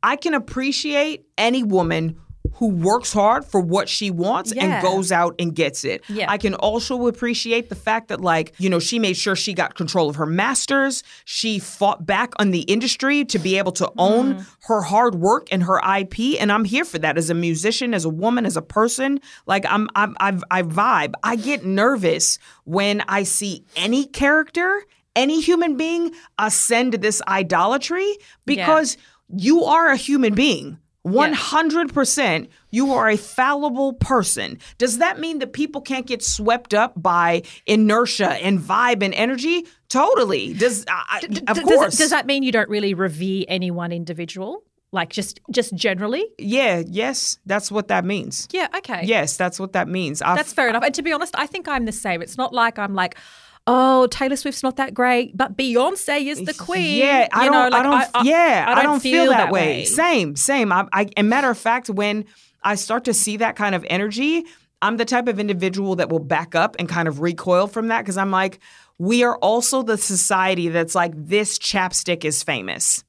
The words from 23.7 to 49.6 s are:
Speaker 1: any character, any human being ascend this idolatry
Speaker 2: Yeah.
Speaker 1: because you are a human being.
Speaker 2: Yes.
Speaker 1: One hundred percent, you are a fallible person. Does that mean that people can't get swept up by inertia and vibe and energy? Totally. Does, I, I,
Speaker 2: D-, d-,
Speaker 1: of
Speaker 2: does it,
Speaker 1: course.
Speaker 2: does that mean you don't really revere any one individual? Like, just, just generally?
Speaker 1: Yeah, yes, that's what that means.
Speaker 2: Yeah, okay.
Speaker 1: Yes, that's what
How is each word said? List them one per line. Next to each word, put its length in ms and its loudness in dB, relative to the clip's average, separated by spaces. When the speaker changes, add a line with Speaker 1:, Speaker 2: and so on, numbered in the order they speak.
Speaker 1:
any 280 0
character, 800 0
any 240 2
human 360 2
being 360 -2
ascend 560 2
this 320 -2
idolatry 800 0
Speaker 2:
Yeah. 100 -2
Speaker 1:
because 540 2
you 300 4
are 240 4
a 80 4
human 380 2
being. 440 0
Speaker 2:
Yes. 100 -2
Speaker 1:
One 180 4
hundred 600 0
percent, 560 0
you 220 0
are 160 2
a 80 4
fallible 800 0
person. 640 -2
Does 200 0
that 200 0
mean 220 -6
that 120 -8
people 280 -4
can't 260 -6
get 160 -6
swept 520 0
up 200 2
by 480 2
inertia 640 4
and 300 0
vibe 420 2
and 120 0
energy? 520 0
Totally. 640 2
Does, 340 0
I, 220 -4
I, 120 -4
Speaker 2:
D-, 40 -10
d-, 140 -6
Speaker 1:
of 60 -8
Speaker 2:
does 120 2
it, 60 -4
Speaker 1:
course. 340 6
Speaker 2:
does 120 4
that 160 2
mean 180 2
you 80 0
don't 160 2
really 260 -2
revere 540 -2
any 240 -2
one 180 -6
individual? 720 -10
Like, 180 -4
just, 300 -8
just 240 -2
generally? 500 -2
Speaker 1:
Yeah, 480 0
yes, 600 -4
that's 260 -4
what 160 -4
that 160 0
means. 480 -6
Speaker 2:
Yeah, 240 -4
okay. 280 -8
Speaker 1:
Yes, 320 0
that's 220 -4
what 140 -10